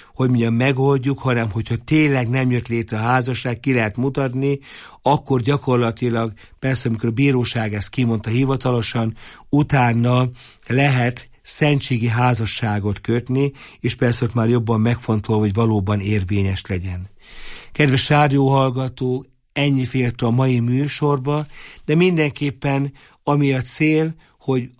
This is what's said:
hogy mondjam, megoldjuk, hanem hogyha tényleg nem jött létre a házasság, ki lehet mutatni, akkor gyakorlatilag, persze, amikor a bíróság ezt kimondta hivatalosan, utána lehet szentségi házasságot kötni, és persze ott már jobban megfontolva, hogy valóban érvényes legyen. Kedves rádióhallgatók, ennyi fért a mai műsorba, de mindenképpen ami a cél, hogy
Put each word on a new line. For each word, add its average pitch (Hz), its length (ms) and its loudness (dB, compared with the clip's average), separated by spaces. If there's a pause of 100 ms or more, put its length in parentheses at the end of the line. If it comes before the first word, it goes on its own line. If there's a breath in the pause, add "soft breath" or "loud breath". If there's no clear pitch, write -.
(140 loud breath)
hogy 127 160 0
mondjam, 117 240 2
megoldjuk, 135 640 0
hanem 120 320 -2
hogyha 110 240 -4
tényleg 139 540 0
nem 127 220 0
jött 123 160 -2
létre 117 300 -4
a 110 40 -4
házasság, 123 580 -2
ki 135 140 0
lehet 110 240 0
mutatni, 135 640 -2 (420 loud breath)
akkor 135 400 2
gyakorlatilag, 117 920 0 (260 loud breath)
persze, 131 300 -2
amikor 113 200 -2
a - 20 -2
bíróság 120 640 0
ezt 104 160 -4
kimondta 113 400 -2
hivatalosan, 120 880 0 (340 loud breath)
utána 123 800 2 (380 loud breath)
lehet 127 640 0 (120)
szentségi 135 640 0
házasságot 110 920 0
kötni, 127 500 0 (280 loud breath)
és 123 160 -2
persze 120 300 0
ott 110 80 -2
már 113 160 2
jobban 117 320 2
megfontolva, 110 600 0
hogy 104 120 2
valóban 107 460 2
érvényes 98 680 -2
legyen. 92 400 -6 (640 loud breath)
Kedves 139 380 2
rádióhallgatók, 135 1160 0 (320)
ennyi 139 280 2
fért 123 360 -2
a 120 80 2
mai 127 300 2
műsorba, 143 840 -2 (400 loud breath)
de 151 100 0
mindenképpen 147 1000 0 (300 soft breath)
ami 143 300 2
a 131 80 -2
cél, 156 540 0 (240 soft breath)
hogy 127 300 -2 (100)